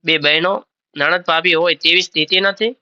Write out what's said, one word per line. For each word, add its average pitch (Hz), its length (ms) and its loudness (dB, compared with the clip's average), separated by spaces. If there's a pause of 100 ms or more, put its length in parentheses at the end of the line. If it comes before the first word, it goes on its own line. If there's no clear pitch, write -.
બે 160 160 0
બહેનો, 156 340 0 (420)
નણંદ 160 300 -2
ભાભી 165 340 0
હોય 170 240 -2
તેવી 175 240 2
સ્થિતિ 156 340 -2
નથી. 196 400 -2